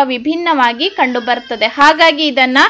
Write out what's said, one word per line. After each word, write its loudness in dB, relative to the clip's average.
ವಿಭಿನ್ನವಾಗಿ -2
ಕಂಡುಬರ್ತದೆ. -4
ಹಾಗಾಗಿ 2
ಇದನ್ನ 0